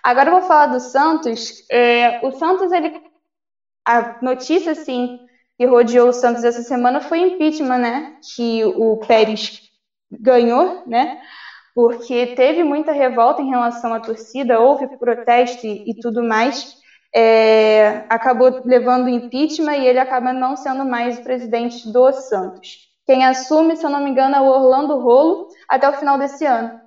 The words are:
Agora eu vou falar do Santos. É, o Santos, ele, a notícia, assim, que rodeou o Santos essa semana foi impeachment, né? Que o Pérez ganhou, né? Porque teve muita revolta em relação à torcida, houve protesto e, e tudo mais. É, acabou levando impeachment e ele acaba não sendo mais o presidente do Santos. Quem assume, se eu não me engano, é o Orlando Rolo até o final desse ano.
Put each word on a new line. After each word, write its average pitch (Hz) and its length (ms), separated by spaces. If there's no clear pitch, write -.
Agora 262 300
eu 349 40
vou 370 80
falar 302 240
do 254 120
Santos. 277 880
É, 240 560
o 269 60
Santos, 339 400
ele, 330 320
a 233 380
notícia, 285 480
assim, 247 480
que 240 80
rodeou 240 440
o - 20
Santos 240 320
essa 240 180
semana 247 380
foi 330 180
impeachment, 311 600
né? 247 380
Que 226 280
o 220 340
Pérez 220 680
ganhou, 247 760
né? 254 340
Porque 240 600
teve 302 300
muita 302 280
revolta 262 500
em 269 80
relação 240 440
à 226 60
torcida, 226 600
houve 277 260
protesto 240 680
e, 208 240
e 220 100
tudo 233 220
mais. 233 540
É, 220 960
acabou 247 560
levando 247 440
impeachment 285 680
e 269 100
ele 254 120
acaba 254 340
não 254 240
sendo 269 280
mais 240 340
o - 40
presidente 240 680
do 254 220
Santos. - 760
Quem 262 180
assume, 311 520
se 320 100
eu 285 40
não 285 100
me 285 100
engano, 269 260
é 277 40
o 269 60
Orlando 269 520
Rolo 262 500
até 277 200
o 285 60
final 277 240
desse 277 260
ano. 233 420